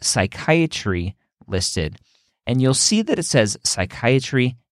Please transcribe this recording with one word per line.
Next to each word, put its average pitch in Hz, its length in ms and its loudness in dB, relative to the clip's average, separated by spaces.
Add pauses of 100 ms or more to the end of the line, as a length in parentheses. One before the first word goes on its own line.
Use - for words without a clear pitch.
psychiatry 101 1120 0 (320)
listed, 87 500 -4 (500)
and 127 140 0
you'll 131 140 4
see 214 280 2
that 214 160 -2
it 165 60 -2
says 107 380 2
psychiatry 123 920 0 (160)